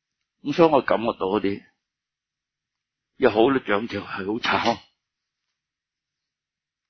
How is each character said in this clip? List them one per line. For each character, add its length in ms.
噉 100
所 140
以 40
我 120
感 160
覺 80
到 180
嗰 140
啲， 260
有 160
好 60
多 200
長 300
者 120
係 60
好 180
慘， 560